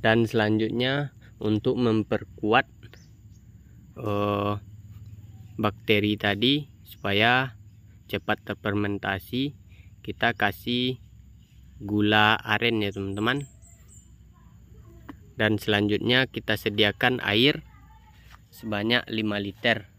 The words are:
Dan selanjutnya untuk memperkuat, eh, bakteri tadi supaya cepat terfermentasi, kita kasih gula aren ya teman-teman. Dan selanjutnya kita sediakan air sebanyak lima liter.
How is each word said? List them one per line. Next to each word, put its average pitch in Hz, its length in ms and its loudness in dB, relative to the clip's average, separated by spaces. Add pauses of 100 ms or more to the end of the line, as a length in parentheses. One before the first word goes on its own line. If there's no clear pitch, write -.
Dan 113 240 4
selanjutnya 110 880 0 (240)
untuk 107 400 0
memperkuat, 110 880 0 (1300)
eh, 104 600 -2 (1000)
bakteri 104 640 0
tadi 120 480 0 (160)
supaya 120 720 0 (560)
cepat 104 320 -4
terfermentasi, 104 1120 -4 (480)
kita 117 320 -2
kasih 123 640 -2 (800)
gula 107 640 4
aren 113 400 0
ya 101 80 -2
teman-teman. 104 560 -4 (1900)
Dan 107 160 2
selanjutnya 104 720 2
kita 110 320 -4
sediakan 107 640 0
air 127 400 2 (880)
sebanyak 110 560 -2
lima 107 320 -4
liter. 101 480 -2 (100)